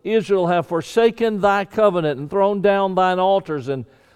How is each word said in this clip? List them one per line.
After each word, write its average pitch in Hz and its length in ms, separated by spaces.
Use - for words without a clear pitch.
Israel 196 440
have 175 180
forsaken 220 760
thy 202 240
covenant, 175 520
and 143 120
thrown 196 320
down 196 340
thine 185 240
altars, 185 480
and 135 180